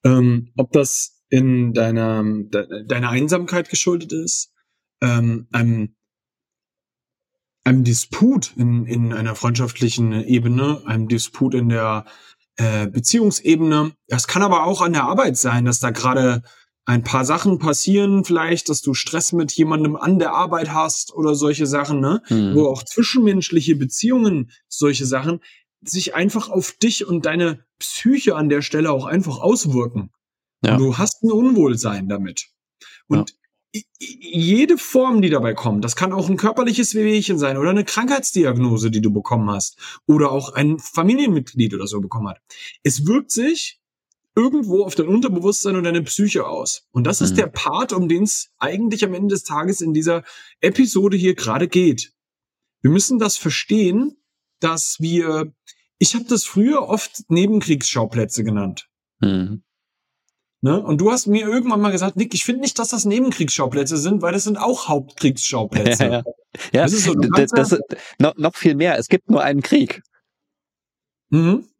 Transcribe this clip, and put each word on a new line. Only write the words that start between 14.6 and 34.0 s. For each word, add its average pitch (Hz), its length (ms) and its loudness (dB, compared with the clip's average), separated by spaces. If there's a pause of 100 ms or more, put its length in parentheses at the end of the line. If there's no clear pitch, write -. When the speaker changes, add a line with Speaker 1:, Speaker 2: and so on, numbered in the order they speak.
Speaker 1:
auch 180 160 -2
an 175 120 0
der 147 100 0
Arbeit 165 340 0
sein, 123 280 0
dass 120 140 0
da 123 120 -2
gerade 127 500 0 (440)
ein 120 180 2
paar 131 200 -2
Sachen 165 360 2
passieren, 196 680 2
vielleicht, 165 440 0
dass 151 120 -2
du 139 140 -2
Stress - 360 -4
mit 165 220 0
jemandem 156 420 0
an 185 220 2
der 165 160 0
Arbeit 165 400 -2
hast 160 400 -4
oder 156 220 0
solche 147 320 0
Sachen, 143 320 -2
ne? 151 300 0
Speaker 2:
Mhm. 110 260 2
Speaker 1:
Wo 151 100 6
auch 131 180 -2
zwischenmenschliche 190 920 2
Beziehungen, 180 720 0 (180)
solche 143 380 -2
Sachen, 135 340 -2 (420)
sich - 340 -8
einfach 208 340 -2
auf - 220 -2
dich - 360 -2
und 165 200 -2
deine 165 360 -2 (140)
Psyche - 580 0
an 156 140 0
der 143 140 2
Stelle 156 280 0
auch 135 140 -2
einfach 160 340 -2
auswirken. 123 680 0 (560)
Speaker 2:
Ja. 113 80 4
Speaker 1:
Und 131 60 4
du 131 180 2
hast 202 260 -2
ein 226 80 4
Unwohlsein 127 800 2
damit. 98 380 -6 (600)
Und - 220 0
Speaker 2:
Ja. - 520 -18
Speaker 1:
i-, - 40 -20 (160)